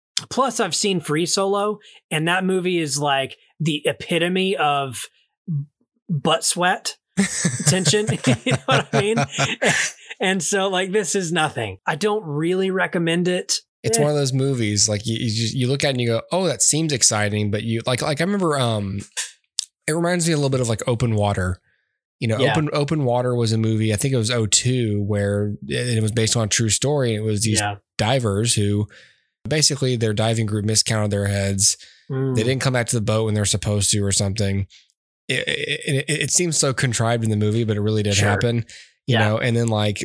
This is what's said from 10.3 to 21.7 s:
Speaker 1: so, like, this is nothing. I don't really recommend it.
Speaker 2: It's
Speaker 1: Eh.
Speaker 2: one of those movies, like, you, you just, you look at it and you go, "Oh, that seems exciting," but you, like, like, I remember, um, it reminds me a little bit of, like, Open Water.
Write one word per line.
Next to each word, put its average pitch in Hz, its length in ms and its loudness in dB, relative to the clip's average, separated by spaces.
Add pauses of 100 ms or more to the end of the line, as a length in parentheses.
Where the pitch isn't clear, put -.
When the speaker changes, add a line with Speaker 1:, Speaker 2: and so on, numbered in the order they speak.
Speaker 1:
so, 196 260 0
like, 190 240 -2
this 202 220 0
is 180 180 -2
nothing. 135 540 -2
I 160 100 -2
don't 208 300 -2
really 175 460 -2
recommend 175 560 0
it. 180 320 -2 (240)
Speaker 2:
It's 147 160 2
Speaker 1:
Eh. - 20 4
Speaker 2:
one 147 80 4
of 147 80 0
those 135 160 0
movies, 117 560 0
like, 104 160 -2
you, 113 100 -2
you 120 140 -2
just, 110 240 -2
you 123 140 0
look 143 160 0
at 147 60 2
it - 20 0
and 123 100 -2
you 120 60 0
go, 113 140 0 (100)
"Oh, 185 160 0
that 131 160 0
seems 156 280 2
exciting," 104 600 2
but 104 100 -2
you, 113 240 -2
like, 127 160 0
like, 147 180 -2
I 160 40 2
remember, 180 340 0
um, 104 440 -2 (840)
it 156 40 0
reminds 170 360 0
me 170 60 2
a - 40 2
little 143 120 2
bit 135 100 0
of, 120 100 0
like, 110 180 -2
Open 117 260 0
Water. 98 480 0 (580)